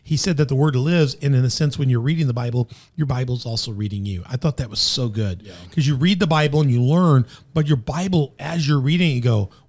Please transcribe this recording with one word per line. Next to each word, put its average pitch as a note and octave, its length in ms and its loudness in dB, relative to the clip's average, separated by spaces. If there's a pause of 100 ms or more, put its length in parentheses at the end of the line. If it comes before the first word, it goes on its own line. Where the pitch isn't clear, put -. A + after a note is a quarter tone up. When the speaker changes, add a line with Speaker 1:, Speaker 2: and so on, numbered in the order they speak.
Speaker 1:
He D#3 140 -2
said E3 200 -2
that D3 100 2
the C3+ 80 -2
Word C#3+ 200 2
lives, D3 460 2
and C#3 140 2
in B2+ 100 4
a B2 60 2
sense, D3 260 -2
when C#3 120 0
you're B2 120 2
reading D#3 260 0
the A#2+ 60 0
Bible, A#2+ 340 -2 (280)
your D#3 100 -2
Bible's B2 400 -4
also A#2 260 -6
reading G2+ 360 -6
you. F#2 200 -6
I B2+ 100 -4
thought D3 200 -4
that B2 140 -6
was - 80 -6
so - 280 -2
good. G2+ 360 -4
Speaker 2:
Yeah. - 100 -18 (180)
Speaker 1:
'Cause D3+ 140 0
you D3 100 2
read F3 240 2
the G3+ 80 0
Bible D3+ 340 2
and C#3 100 2
you A#2+ 100 2
learn, D3 440 4 (280)
but D3+ 140 0
your D3 100 2
Bible, D#3 600 -2
as D#3 280 -4
you're D3 120 2
reading, D#3+ 360 0
you A#2+ 60 -2
go, A2 280 0 (200)